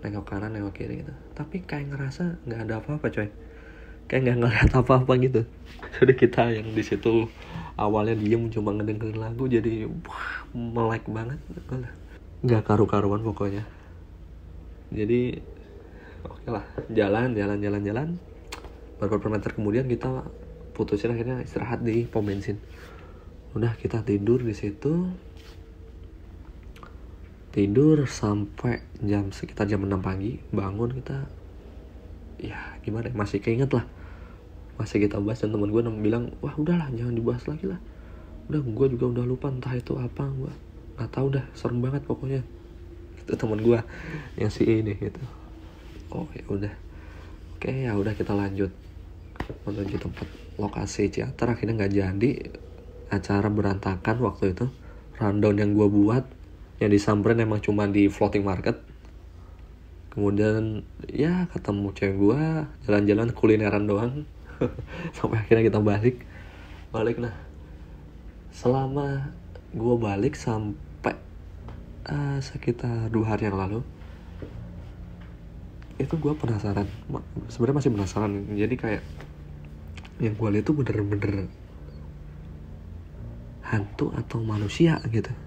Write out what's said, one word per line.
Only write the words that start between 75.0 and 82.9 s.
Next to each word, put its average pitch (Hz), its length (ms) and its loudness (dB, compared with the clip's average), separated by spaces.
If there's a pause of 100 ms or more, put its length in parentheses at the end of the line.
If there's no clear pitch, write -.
itu 135 160 2
gua 147 180 2
penasaran. 104 540 0 (240)
Ma-, 135 120 -4 (280)
sebenarnya 135 320 4
masih 131 80 6
penasaran. 101 400 0 (240)
Jadi 107 240 2
kayak 107 240 -2 (1200)
yang 110 160 2
gua 110 100 2
lihat 104 220 2
tuh 151 80 6
bener-bener 101 720 0 (2000)